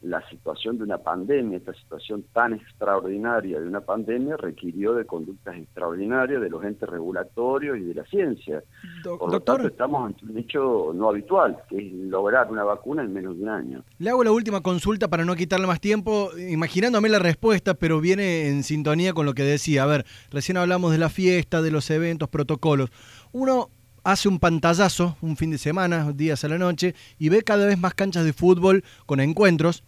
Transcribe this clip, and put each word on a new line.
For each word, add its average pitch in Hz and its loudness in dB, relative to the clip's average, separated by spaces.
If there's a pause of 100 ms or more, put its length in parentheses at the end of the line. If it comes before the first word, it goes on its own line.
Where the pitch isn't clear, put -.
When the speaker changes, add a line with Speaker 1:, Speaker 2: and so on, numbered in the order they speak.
Speaker 1:
La 85 -6
situación 95 -8
de 110 -6
una 98 -4
pandemia, 95 -4
esta - -14
situación - -12
tan 117 0
extraordinaria 101 -4
de 82 -6
una 95 -6
pandemia, 113 -4
requirió 92 -4
de 117 -2
conductas 87 -12
extraordinarias 101 -4
de 98 -4
los 82 -8
entes 104 -6
regulatorios 113 -4
y 98 -8
de 87 -8
la 76 -8
ciencia. 120 -4 (400)
Speaker 2:
Do-, 175 -10
Speaker 1:
Por 87 -4
lo - 0
Speaker 2:
doctor. - 0
Speaker 1:
tanto, 233 -2
estamos 131 -4
ante 104 -12
un 110 -10
hecho 117 -2
no 104 0
habitual, 107 0 (100)
que 98 -6
es 98 -10
lograr 101 0
una 107 -2
vacuna 120 -4
en 104 -6
menos 92 -8
de 98 -8
un 107 -6
año. 65 -8 (140)
Speaker 2:
Le 180 -4
hago 247 4
la 220 4
última 214 0
consulta 185 0
para 165 0
no 175 0
quitarle 185 0
más 175 0
tiempo, 208 0
imaginándome 185 0
la 214 6
respuesta, 180 2
pero 160 2
viene 175 2
en 139 0
sintonía 151 0
con 160 0
lo 139 0
que 135 -2
decía. 143 2
A 143 2
ver, 147 2 (260)
recién 143 -2
hablamos 180 2
de 160 4
la 165 2
fiesta, 180 2
de 160 0
los 151 -2
eventos, 160 0
protocolos. 143 0 (400)
Uno 262 0 (340)
hace 196 2
un 185 2
pantallazo, 170 2
un 160 -2
fin 160 -2
de 147 -2
semana, 170 0
días 147 -2
a 151 -2
la 160 -2
noche, 180 0 (260)
y 156 2
ve 214 6
cada 208 4
vez 202 4
más 175 0
canchas 175 0
de 156 2
fútbol 185 6 (220)
con 135 0
encuentros 165 4